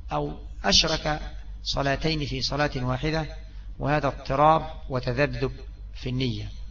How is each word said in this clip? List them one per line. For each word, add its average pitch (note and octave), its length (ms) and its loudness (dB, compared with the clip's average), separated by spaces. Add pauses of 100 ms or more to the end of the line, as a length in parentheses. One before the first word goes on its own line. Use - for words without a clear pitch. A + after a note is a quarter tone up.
(120)
أو D3 260 -2 (260)
أشرك D#3 560 4 (440)
صلاتين C#3 600 0
في B2+ 160 -4
صلاة C#3+ 340 0
واحدة، C3+ 500 0 (540)
وهذا C#3 280 2
اضطراب D3 580 4 (240)
وتذبذب B2+ 600 0 (440)
في - 140 -4
النية. A#2 420 0 (200)